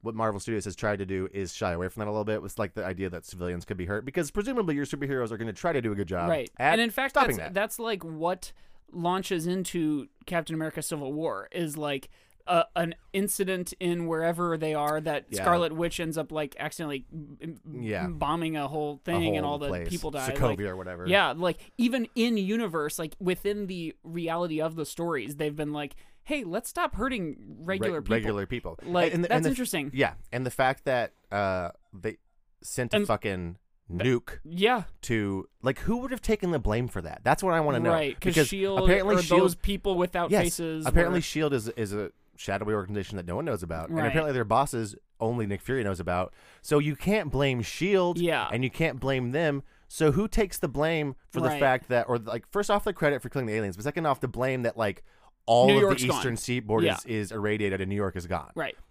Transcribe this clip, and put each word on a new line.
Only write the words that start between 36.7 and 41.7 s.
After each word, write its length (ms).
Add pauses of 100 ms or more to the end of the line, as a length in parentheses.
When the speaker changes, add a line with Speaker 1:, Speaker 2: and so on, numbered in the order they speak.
Speaker 1:
for 160
that? 220
That's 180
what 120
I 60
wanna 200
know. 100
Speaker 2:
Right, 300
'cause 140
Speaker 1:
Because 120
Speaker 2:
shield 380
Speaker 1:
apparently 320
Speaker 2:
or 60
Speaker 1:
shield, 180
Speaker 2:
those 160
people 400
without 340
Speaker 1:
yes, 140
Speaker 2:
faces 420
Speaker 1:
apparently 320
Speaker 2:
were 40
Speaker 1:
shield 300
is, 180